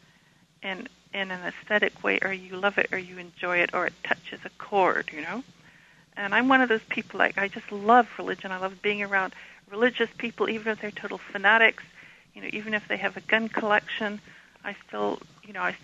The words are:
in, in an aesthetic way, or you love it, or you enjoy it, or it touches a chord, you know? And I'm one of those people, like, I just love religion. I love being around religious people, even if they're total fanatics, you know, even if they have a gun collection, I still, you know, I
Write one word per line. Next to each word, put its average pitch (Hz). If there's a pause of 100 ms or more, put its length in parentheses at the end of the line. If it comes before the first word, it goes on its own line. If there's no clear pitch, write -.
(640)
in, 190 (260)
in 196
an 180
aesthetic -
way, 196
or 190
you 185
love 196
it, -
or 190
you 180
enjoy 175
it, 175
or 180
it - (100)
touches -
a 190
chord, -
you 151
know? 185 (760)
And 196
I'm 247
one 262
of 254
those 220
people, -
like, -
I 196
just -
love 220 (100)
religion. 185
I 185
love 190
being 208
around 196 (360)
religious 226
people, -
even 220
if 208
they're 208
total 196
fanatics, 214 (500)
you 208
know, -
even 214
if 208
they 208
have 190
a 185
gun 226
collection, 208 (440)
I 202 (120)
still, 208 (240)
you 202
know, 190
I 180